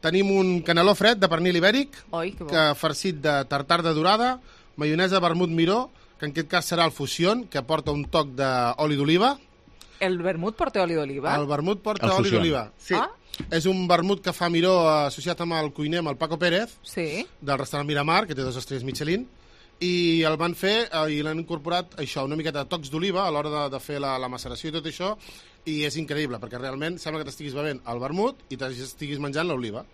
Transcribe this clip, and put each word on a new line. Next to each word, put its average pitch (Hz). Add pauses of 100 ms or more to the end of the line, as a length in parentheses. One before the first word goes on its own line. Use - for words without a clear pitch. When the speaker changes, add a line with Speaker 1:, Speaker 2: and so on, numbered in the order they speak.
Speaker 1:
Tenim 185
un 185
caneló 170
fred 214
de 190
pernil 170
ibèric, 220 (200)
Speaker 2:
Oi, 170
que 180
bo. 151
Speaker 1:
que 156
farcit 160
de 143
tartar 143
de 165
dorada, 220 (360)
maionesa, 170
vermut, 170
miró, 180 (300)
que 151
en 147
aquest 156
cas 175
serà 170
el 160
Fusion, 190
que 139
porta 156
un 147
toc 156
d'oli 131
d'oliva. 175 (600)
Speaker 2:
El 185
vermut 180
porta 269
oli 170
d'oliva? 139
Speaker 1:
El 147
vermut 147
porta 214
Speaker 3:
El 196
Speaker 1:
oli 190
Speaker 3:
Fusion. 117
Speaker 1:
d'oliva, 139
sí. -
Speaker 2:
Ah. 262 (420)
Speaker 1:
És 165
un 185
vermut 180
que 180
fa 175
Miró, 175
eh, 151
associat 160
amb 170
el 156
cuiner, 156
amb 160
el 131
Paco 156
Pérez, 175
Speaker 2:
Sí. 175 (140)
Speaker 1:
del 139
restaurant 143
Miramar, 156
que 160
té 135
dos 127
estrelles 127
Michelin, 160 (540)
i 175
el 156
van 170
fer, 214
eh, 156
i 147
l'han 156
incorporat, 170
això, 143
una 143
miqueta 160
de -
tocs 151
d'oliva 180
a 170
l'hora 147
de, 147
de 131
fer 147
la, 135
la 127
maceració 127
i -
tot 160
això, 185 (500)
i 151
és 147
increïble, 147
perquè 120
realment 139
sembla 156
que 156
t'estiguis 143
bevent 143
el 117
vermut 175 (120)
i 131
t'estiguis 131
menjant 143
l'oliva. 123